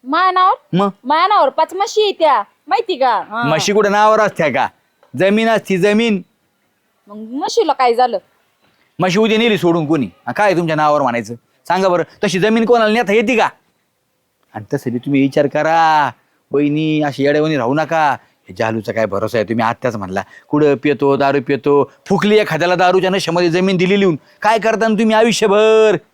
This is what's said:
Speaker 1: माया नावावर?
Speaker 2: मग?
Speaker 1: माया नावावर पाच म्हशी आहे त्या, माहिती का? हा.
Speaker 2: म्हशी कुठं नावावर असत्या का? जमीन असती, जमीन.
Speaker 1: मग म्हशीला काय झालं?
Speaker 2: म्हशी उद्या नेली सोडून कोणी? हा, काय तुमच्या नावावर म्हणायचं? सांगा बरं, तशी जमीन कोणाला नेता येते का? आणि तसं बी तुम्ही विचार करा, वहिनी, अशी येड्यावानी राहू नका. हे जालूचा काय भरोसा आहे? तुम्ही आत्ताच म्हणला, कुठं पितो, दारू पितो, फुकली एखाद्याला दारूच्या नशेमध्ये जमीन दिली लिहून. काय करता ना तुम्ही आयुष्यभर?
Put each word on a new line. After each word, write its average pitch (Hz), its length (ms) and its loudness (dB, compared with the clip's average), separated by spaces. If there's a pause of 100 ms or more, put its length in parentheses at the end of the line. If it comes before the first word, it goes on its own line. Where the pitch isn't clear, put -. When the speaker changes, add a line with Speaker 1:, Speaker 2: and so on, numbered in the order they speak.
Speaker 1:
माया 339 260 0
नावावर? 370 460 0
Speaker 2:
मग? 302 120 0 (160)
Speaker 1:
माया 311 220 0
नावावर 370 220 2
पाच 320 260 -4
म्हशी 415 280 -2
आहे 403 100 0
त्या, 285 300 2 (260)
माहिती 359 280 -2
का? 240 320 0
हा. 220 140 -6
Speaker 2:
म्हशी 160 300 -2
कुठं 208 200 2
नावावर 214 280 4
असत्या 180 280 0
का? 123 200 -2 (500)
जमीन 208 300 2
असती, 208 300 0
जमीन. 208 440 0 (840)
Speaker 1:
मग 208 80 -20
म्हशीला 285 560 -4
काय 247 220 0
झालं? 233 240 0 (800)
Speaker 2:
म्हशी 185 200 0
उद्या 220 200 2
नेली 226 200 0
सोडून 170 280 0
कोणी? 143 200 -2 (200)
हा, 123 60 -8
काय 202 220 0
तुमच्या 160 220 -2
नावावर 151 260 0
म्हणायचं? 120 320 -4 (340)
सांगा 185 200 0
बरं, 175 140 0 (220)
तशी 185 140 -2
जमीन 220 260 2
कोणाला 220 280 2
नेता 226 200 0
येते 226 240 0
का? 196 120 2 (1040)
आणि 107 100 -12 (100)
तसं 135 180 -6
बी 120 60 -4
तुम्ही 135 220 -2
विचार 139 260 2
करा, 156 640 2 (420)
वहिनी, 151 500 0
अशी 139 220 -4
येड्यावानी 151 320 0
राहू 127 180 -2
नका. 156 420 0 (320)
हे 92 100 -18
जालूचा 113 340 -4
काय 110 140 -2
भरोसा 104 320 -4
आहे? 98 100 -2
तुम्ही 113 160 -2
आत्ताच 117 320 -4
म्हणला, 95 260 -6 (260)
कुठं 147 340 2
पितो, 143 340 0
दारू 139 300 0
पितो, 143 460 0 (140)
फुकली 208 300 2
एखाद्याला 175 380 0
दारूच्या 185 360 2
नशेमध्ये 175 400 -2
जमीन 185 260 0
दिली 185 240 0
लिहून. 180 160 2 (260)
काय 220 160 2
करता 220 300 -2
ना 214 100 0
तुम्ही 220 140 0
आयुष्यभर? 220 840 2 (180)